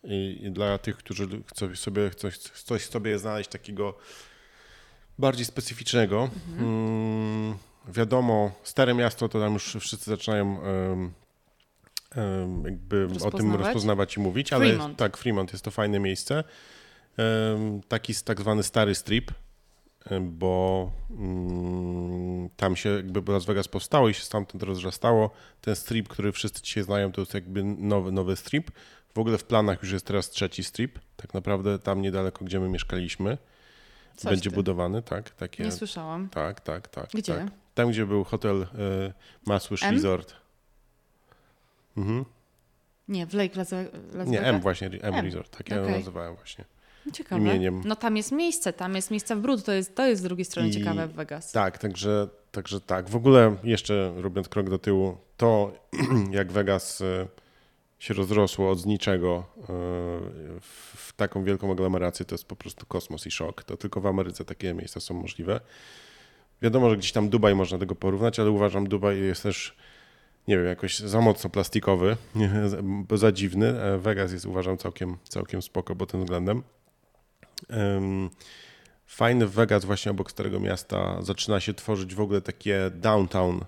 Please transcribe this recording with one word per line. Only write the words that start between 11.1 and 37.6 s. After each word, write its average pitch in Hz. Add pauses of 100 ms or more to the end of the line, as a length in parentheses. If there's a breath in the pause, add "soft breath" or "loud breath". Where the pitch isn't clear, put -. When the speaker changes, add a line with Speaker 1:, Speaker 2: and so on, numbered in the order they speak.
Speaker 1:
em, 95
jakby 95
o -
tym 90
Speaker 2:
Rozpoznawać? 92
Speaker 1:
rozpoznawać 101
i -
mówić, 104
ale 135
Speaker 2:
Fremont. 151
Speaker 1:
tak, 107
Fremont, 101
jest 101
to 107
fajne 104
miejsce. 98 (720 loud breath)
Em, 110
taki 113
s-, -
tak 107
zwany 107
Stary 101
Strip, - (720)
em, 92
bo, 92 (180)
mm, 90
tam 95
się -
jakby 95
Las 95
Vegas 98
powstało 120
i 104
się -
stamtąd 98
rozrastało. 98 (320 loud breath)
Ten 107
strip, 113
który 104
wszyscy -
dzisiaj -
znają, 98
to 98
jest 92
jakby 95
nowy, 98
nowy 95
strip. - (440 loud breath)
W 113
ogóle 113
w -
planach 104
już 95
jest 95
teraz 98
trzeci -
strip. - (180)
Tak -
naprawdę 98
tam 98
niedaleko, 95
gdzie 92
my 92
mieszkaliśmy, 92 (760 soft breath)
Speaker 2:
Coś -
Speaker 1:
będzie 95
Speaker 2:
ty. 87
Speaker 1:
budowany, 92
tak, 104
takie -
Speaker 2:
Nie 214
słyszałam. 175
Speaker 1:
Tak, 87
tak, -
tak, -
Speaker 2:
Gdzie? 208
Speaker 1:
tak. 180 (280)